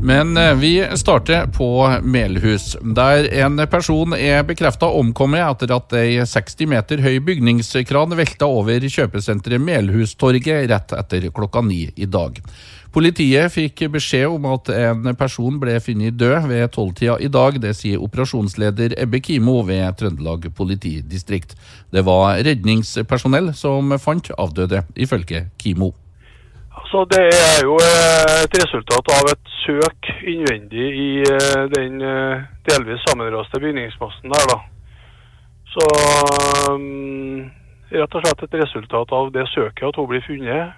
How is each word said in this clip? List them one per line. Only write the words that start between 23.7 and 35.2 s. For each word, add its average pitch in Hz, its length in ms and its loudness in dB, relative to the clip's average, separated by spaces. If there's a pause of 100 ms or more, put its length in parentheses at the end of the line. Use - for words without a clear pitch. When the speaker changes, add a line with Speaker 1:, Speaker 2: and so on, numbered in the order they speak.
Speaker 1:
fant 160 320 -2
avdøde, 90 480 -2 (160)
ifølge 87 480 -2 (100)
Kimo. 92 360 -2 (800)
Speaker 2:
Altså, - 360 -2
det 185 220 4
er 160 320 6
jo, 143 140 2
eh, 165 680 4
et 156 160 -2
resultat 127 500 -2
av 139 220 4
et - 180 -6 (140)
søk 147 440 -2 (200)
innvendig 123 600 -4 (120)
i, 139 220 -2
eh, 139 500 2
den, 135 300 -4
eh, 135 400 -4 (260)
delvis 123 400 0
sammenraste 117 540 -2
bygningsmassen 127 680 -8
der, 143 200 2
da. 120 80 2 (1160)